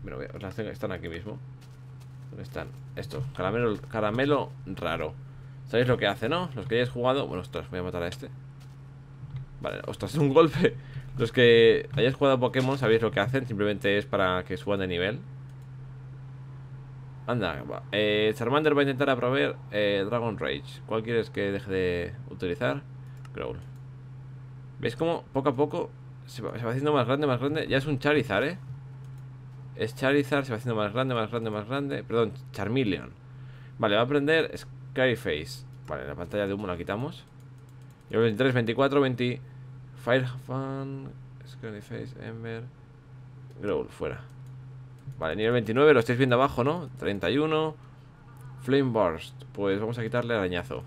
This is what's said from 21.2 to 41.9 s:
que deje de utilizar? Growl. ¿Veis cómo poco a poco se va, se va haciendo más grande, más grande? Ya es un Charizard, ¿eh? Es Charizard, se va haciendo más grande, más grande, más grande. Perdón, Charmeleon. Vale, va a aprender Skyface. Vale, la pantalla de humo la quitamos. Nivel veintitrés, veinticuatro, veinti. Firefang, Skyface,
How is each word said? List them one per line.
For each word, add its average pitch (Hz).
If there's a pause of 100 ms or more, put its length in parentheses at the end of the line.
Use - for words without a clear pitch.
que 101
deje 98
de 90 (140)
utilizar? 127 (540)
Growl. - (1200)
¿Veis 117
cómo 165 (100)
poco 135
a 127
poco 151 (340)
se -
va, -
se 120
va 117
haciendo 139
más 131
grande, 139
más 127
grande? 143
Ya 131
es 139
un 143
Charizard, 131
¿eh? 170 (1160)
Es 113
Charizard, 139
se 131
va 110
haciendo 117
más 104
grande, 131
más 110
grande, 113
más 104
grande. 139
Perdón, 113 (220)
Charmeleon. 98 (680)
Vale, 107
va 110
a 123
aprender 147
Skyface. - (200)
Vale, 67
la 73
pantalla 101
de 98
humo 104
la 90
quitamos. 110 (840)
Nivel 110
veintitrés, 117
veinticuatro, 127
veinti. 123 (580)
Firefang, 135 (360)
Skyface, 110